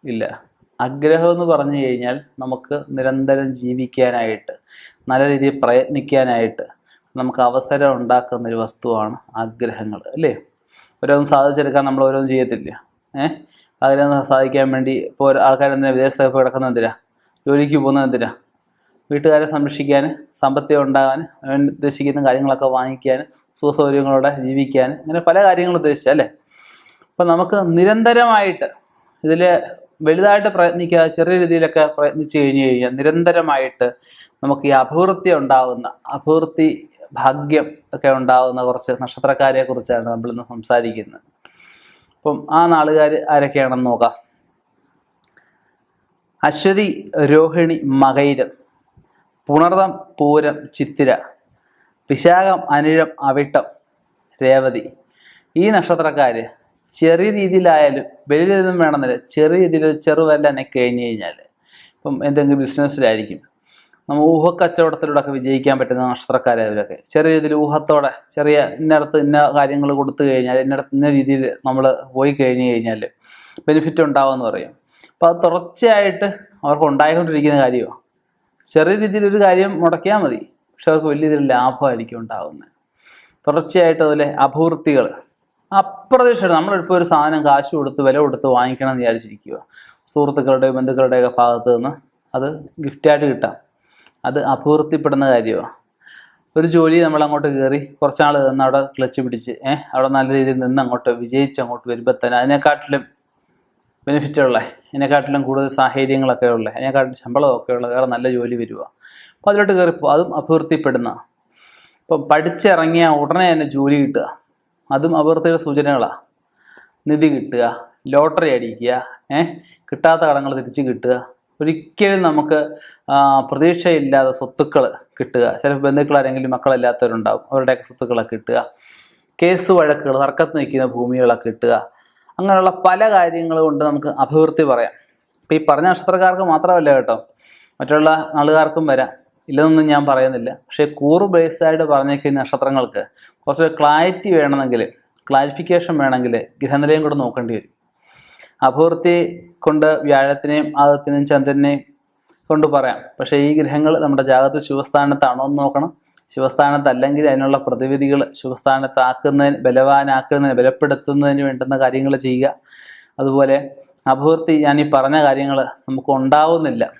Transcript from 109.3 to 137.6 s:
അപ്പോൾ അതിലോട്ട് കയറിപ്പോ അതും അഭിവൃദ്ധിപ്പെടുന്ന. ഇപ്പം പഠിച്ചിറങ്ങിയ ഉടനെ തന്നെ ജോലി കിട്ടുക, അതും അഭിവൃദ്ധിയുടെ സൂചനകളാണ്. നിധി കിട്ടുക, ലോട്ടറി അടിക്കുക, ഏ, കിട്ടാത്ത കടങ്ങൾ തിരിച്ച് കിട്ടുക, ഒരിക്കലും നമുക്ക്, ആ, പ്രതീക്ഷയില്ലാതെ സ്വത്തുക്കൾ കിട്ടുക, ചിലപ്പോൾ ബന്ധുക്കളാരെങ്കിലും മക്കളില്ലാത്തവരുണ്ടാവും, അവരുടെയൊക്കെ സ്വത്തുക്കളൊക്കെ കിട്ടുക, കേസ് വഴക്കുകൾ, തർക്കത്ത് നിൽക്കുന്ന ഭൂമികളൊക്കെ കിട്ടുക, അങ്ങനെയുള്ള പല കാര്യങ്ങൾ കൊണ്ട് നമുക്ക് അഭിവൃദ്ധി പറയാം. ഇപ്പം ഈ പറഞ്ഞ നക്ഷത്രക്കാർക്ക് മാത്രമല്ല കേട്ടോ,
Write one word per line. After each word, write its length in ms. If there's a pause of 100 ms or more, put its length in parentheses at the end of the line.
അപ്പോൾ 160
അതിലോട്ട് 260
കയറിപ്പോ 380
അതും 120 (120)
അഭിവൃദ്ധിപ്പെടുന്ന. 720 (920)
ഇപ്പം 180 (120)
പഠിച്ചിറങ്ങിയ 720 (160)
ഉടനെ 300
തന്നെ 240
ജോലി 280
കിട്ടുക, 220 (680)
അതും 240
അഭിവൃദ്ധിയുടെ 460
സൂചനകളാണ്. 520 (920)
നിധി 260
കിട്ടുക, 300 (480)
ലോട്ടറി 420
അടിക്കുക, 480 (320)
ഏ, 20 (520)
കിട്ടാത്ത 400
കടങ്ങൾ 280
തിരിച്ച് 300
കിട്ടുക, 260 (480)
ഒരിക്കലും 640
നമുക്ക്, 320 (540)
ആ, 20 (340)
പ്രതീക്ഷയില്ലാതെ 920
സ്വത്തുക്കൾ 440 (340)
കിട്ടുക, 280 (160)
ചിലപ്പോൾ 240
ബന്ധുക്കളാരെങ്കിലും 720
മക്കളില്ലാത്തവരുണ്ടാവും, 960
അവരുടെയൊക്കെ 380
സ്വത്തുക്കളൊക്കെ 460
കിട്ടുക, 220 (840)
കേസ് 360
വഴക്കുകൾ, 460
തർക്കത്ത് 360
നിൽക്കുന്ന 360
ഭൂമികളൊക്കെ 540
കിട്ടുക, 240 (640)
അങ്ങനെയുള്ള 340 (160)
പല 280
കാര്യങ്ങൾ 420 (100)
കൊണ്ട് 220
നമുക്ക് 220 (140)
അഭിവൃദ്ധി 460
പറയാം. 220 (480)
ഇപ്പം 160
ഈ 120
പറഞ്ഞ 240
നക്ഷത്രക്കാർക്ക് 600
മാത്രമല്ല 440
കേട്ടോ, 200 (640)